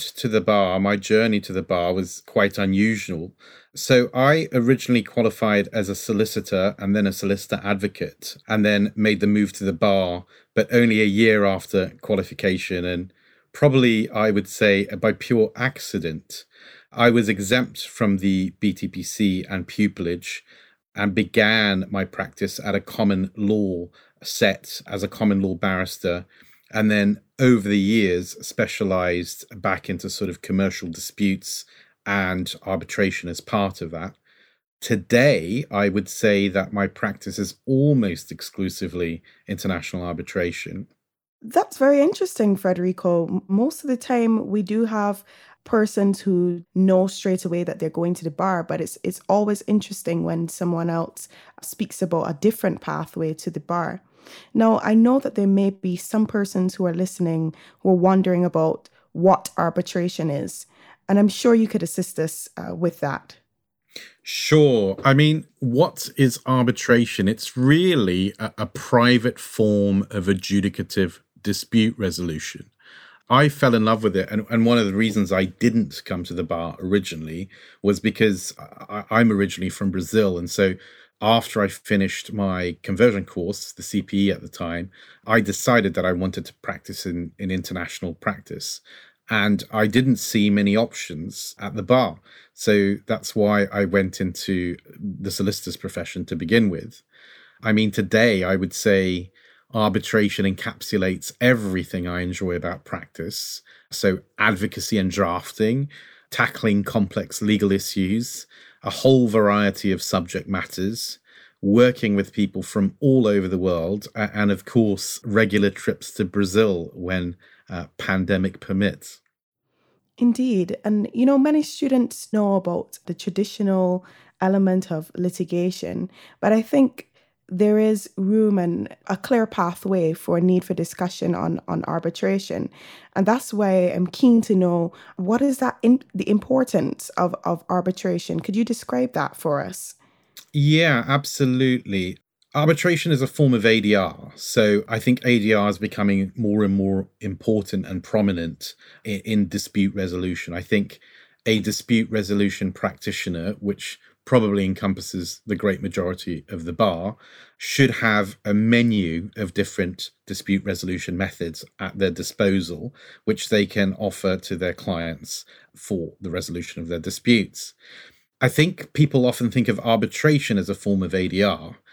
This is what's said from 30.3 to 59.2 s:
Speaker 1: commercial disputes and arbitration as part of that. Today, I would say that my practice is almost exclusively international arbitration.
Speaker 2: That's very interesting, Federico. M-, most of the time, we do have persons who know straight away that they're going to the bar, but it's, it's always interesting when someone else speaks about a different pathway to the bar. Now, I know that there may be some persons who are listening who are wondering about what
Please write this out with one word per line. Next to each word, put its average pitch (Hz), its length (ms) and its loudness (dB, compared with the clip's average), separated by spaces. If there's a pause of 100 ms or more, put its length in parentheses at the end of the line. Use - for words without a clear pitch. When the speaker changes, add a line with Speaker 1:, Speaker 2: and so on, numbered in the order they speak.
Speaker 1:
commercial 95 460 -2
disputes - 800 -4 (400)
and 92 500 -2 (100)
arbitration 95 600 -4
as 85 140 -10
part 98 400 -4
of 80 100 -10
that. 85 240 -12 (640)
Today, 117 880 2
I 101 200 0
would 98 180 -2
say 101 400 0
that 92 240 -2
my 98 160 -2
practice 98 500 -8
is 98 180 -6 (100)
almost 131 640 2
exclusively 87 880 -6 (240)
international 92 580 -6
arbitration. 87 840 -6 (540)
Speaker 2:
That's 240 360 -2
very 277 220 4
interesting, 285 560 2
Federico. 180 720 0
M-, 185 220 -4
most 233 340 0
of 285 60 -4
the 247 80 0
time, 233 500 0
we 208 140 -2
do 214 240 0
have 208 400 -2 (400)
persons 208 560 2
who 175 420 0 (100)
know 185 340 4
straight 185 360 -2
away 175 220 -2
that - 140 -6
they're 160 100 -4
going 170 240 -2
to 175 100 -6
the 160 80 -6
bar, 180 320 -2
but 160 160 -6
it's, - 240 -8
it's - 240 -6
always 208 400 2
interesting 190 560 -2
when 165 240 -2
someone 170 420 -2
else - 380 -6 (340)
speaks - 400 -10
about 170 280 0
a 151 100 -6
different 208 400 0
pathway 156 540 -6
to 165 180 -8
the 160 80 -10
bar. 175 420 -4 (520)
Now, 226 260 4
I 220 140 0
know 240 260 6
that 269 160 -4
there 202 100 2
may 196 240 4
be 190 280 -4
some 220 280 -2
persons 196 500 -2
who 185 100 -2
are 170 80 0
listening 165 600 -2 (260)
who 190 100 2
are 185 60 8
wondering 180 500 4
about 160 420 0 (240)
what 180 460 4